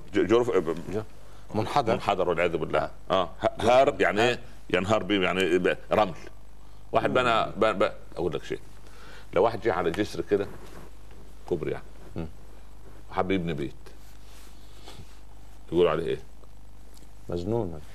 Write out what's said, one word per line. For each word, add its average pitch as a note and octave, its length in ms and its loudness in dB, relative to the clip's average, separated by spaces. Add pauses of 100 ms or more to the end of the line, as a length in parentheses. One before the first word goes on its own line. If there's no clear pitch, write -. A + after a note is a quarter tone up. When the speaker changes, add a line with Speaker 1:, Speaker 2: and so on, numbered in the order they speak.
(140)
Speaker 1:
جرف، A2+ 360 6 (420)
Speaker 2:
ج-، G#2+ 120 -2 (520)
منحدر. A2 380 2
Speaker 1:
منحدر F#2 360 2
والعياذ E2+ 280 4
بالله. D2+ 220 2
Speaker 2:
آه. D#2 100 0 (220)
Speaker 1:
آه. F2+ 180 4 (120)
ه-، - 200 0
Speaker 2:
جرف. G#2+ 80 6
Speaker 1:
هار B2+ 320 8
يعني F#2 200 4
Speaker 2:
هار. A#2 80 6
Speaker 1:
إيه؟ A#2 100 0 (300)
ينهار F#2+ 340 4
به، G2 120 2
يعني F2+ 260 4
إيه؟ F2+ 160 6
ب-، F2+ 200 4 (140)
رمل. F#2 220 4 (760)
واحد A2+ 220 2
بنى، A#2+ 320 4
Speaker 2:
مم. - 120 -6
Speaker 1:
ب-، G#2 260 4
ب-، - 80 2 (240)
أقول E2+ 180 0
لك C2+ 100 -4
شيء. - 160 -4 (760)
لو F2+ 100 6
واحد A2+ 180 2
جه A2+ 120 2
على E2+ 180 2
جسر F#2 300 -2
كده، G2 260 2 (1000)
كوبري D2 220 -2
يعني، C#2 120 -6 (320)
Speaker 2:
مم. D#2+ 120 -6 (840)
Speaker 1:
وحب F#2 200 0
يبني E2+ 220 0
بيت، C#2+ 200 -4 (2000)
يقولوا E2+ 200 6
عليه D#2 140 0
إيه؟ C2 140 -2 (1120)
Speaker 2:
مجنون. F2 520 -2 (140)